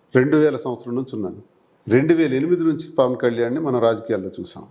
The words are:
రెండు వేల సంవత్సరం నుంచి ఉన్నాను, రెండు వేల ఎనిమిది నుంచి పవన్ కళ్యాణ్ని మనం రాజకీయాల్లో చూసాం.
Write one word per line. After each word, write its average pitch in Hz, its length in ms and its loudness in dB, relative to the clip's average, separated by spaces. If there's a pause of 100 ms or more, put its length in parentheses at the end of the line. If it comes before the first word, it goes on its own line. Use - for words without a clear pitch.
(160)
రెండు 143 220 4
వేల 151 180 2
సంవత్సరం 120 400 -8
నుంచి 131 200 -8
ఉన్నాను, 98 260 -8 (480)
రెండు 143 240 4
వేల 156 200 2
ఎనిమిది 165 300 0
నుంచి 156 280 -2
పవన్ 127 240 2
కళ్యాణ్ని 120 440 -2
మనం 131 200 -2
రాజకీయాల్లో 110 500 0 (100)
చూసాం. - 320 -16